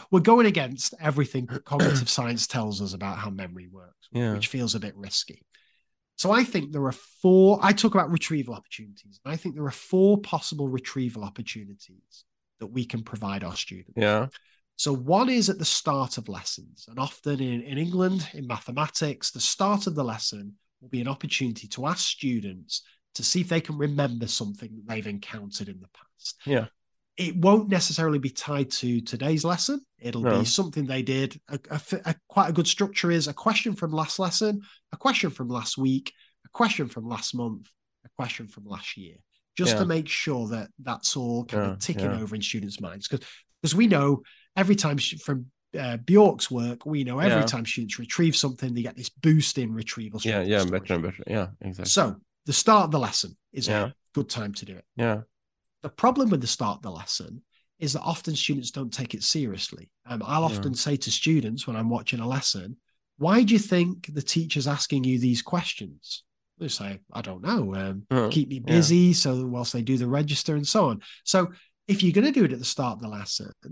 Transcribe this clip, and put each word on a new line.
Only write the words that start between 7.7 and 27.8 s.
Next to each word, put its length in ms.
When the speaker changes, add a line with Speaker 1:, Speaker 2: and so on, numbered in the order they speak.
Speaker 1:
talk 200
about 160
retrieval 440
opportunities, 720
and 80
I 20
think 200
there 100
are 60
four 500
possible 480
retrieval 560
opportunities 960
that 60
we 180
can 180
provide 400
our 140
students. 400
Speaker 2:
Yeah. 300
Speaker 1:
So 160
one 340
is 220
at 100
the 60
start 520
of 120
lessons, 580
and 120
often 420
in, 220
in 140
England, 560
in 140
mathematics, 840
the 100
start 460
of 80
the 100
lesson 480
will 100
be 120
an 80
opportunity 600
to 180
ask 200
students 720
to 80
see 180
if 80
they 120
can 160
remember 480
something 500
that 120
they've 180
encountered 640
in 120
the 140
past. 420
Speaker 2:
Yeah. 180
Speaker 1:
It 200
won't 340
necessarily 480